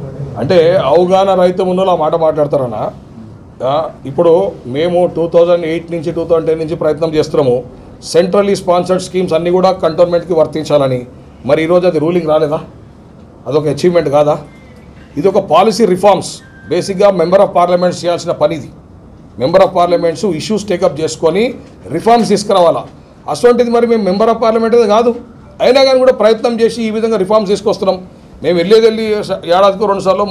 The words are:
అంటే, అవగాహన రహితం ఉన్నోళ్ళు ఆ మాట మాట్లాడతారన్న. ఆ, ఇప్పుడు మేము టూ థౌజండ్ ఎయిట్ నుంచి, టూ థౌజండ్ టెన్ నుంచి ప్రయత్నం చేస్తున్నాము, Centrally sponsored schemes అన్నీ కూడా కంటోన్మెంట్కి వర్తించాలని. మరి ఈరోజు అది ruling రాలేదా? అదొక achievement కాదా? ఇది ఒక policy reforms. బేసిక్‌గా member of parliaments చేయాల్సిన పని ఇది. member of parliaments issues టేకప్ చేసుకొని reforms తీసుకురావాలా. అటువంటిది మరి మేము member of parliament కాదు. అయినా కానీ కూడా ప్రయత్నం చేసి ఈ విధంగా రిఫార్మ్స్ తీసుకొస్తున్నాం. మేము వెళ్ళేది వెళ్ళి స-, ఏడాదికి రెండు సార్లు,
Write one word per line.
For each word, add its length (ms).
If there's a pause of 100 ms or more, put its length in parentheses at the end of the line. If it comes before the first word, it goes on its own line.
(380)
అంటే, 380
అవగాహన 580
రహితం 340
ఉన్నోళ్ళు 240
ఆ 40
మాట 180
మాట్లాడతారన్న. 760 (760)
ఆ, 260 (160)
ఇప్పుడు 460 (140)
మేము 400 (100)
టూ 120
థౌజండ్ 380
ఎయిట్ 240
నుంచి, 220
టూ 120
థౌజండ్ 220
టెన్ 120
నుంచి 180
ప్రయత్నం 380
చేస్తున్నాము, 500 (400)
Centrally 520
sponsored 460
schemes 300
అన్నీ 180
కూడా 220
కంటోన్మెంట్కి 600
వర్తించాలని. 720 (400)
మరి 160
ఈరోజు 240
అది 120
ruling 300
రాలేదా? 320 (840)
అదొక 200
achievement 420
కాదా? 300 (800)
ఇది 120
ఒక 100
policy 460
reforms. 560 (280)
బేసిక్‌గా 420
member 260
of 100
parliaments 580
చేయాల్సిన 280
పని 220
ఇది. 160 (680)
member 220
of 60
parliaments 680
issues 340
టేకప్ 320
చేసుకొని 540 (380)
reforms 360
తీసుకురావాలా. 560 (440)
అటువంటిది 420
మరి 160
మేము 240
member 220
of 120
parliament 420
కాదు. 280 (500)
అయినా 220
కానీ 180
కూడా 180
ప్రయత్నం 380
చేసి 280
ఈ 80
విధంగా 260
రిఫార్మ్స్ 300
తీసుకొస్తున్నాం. 440 (460)
మేము 180
వెళ్ళేది 280
వెళ్ళి 180 (220)
స-, 100 (160)
ఏడాదికి 360
రెండు 160
సార్లు, 240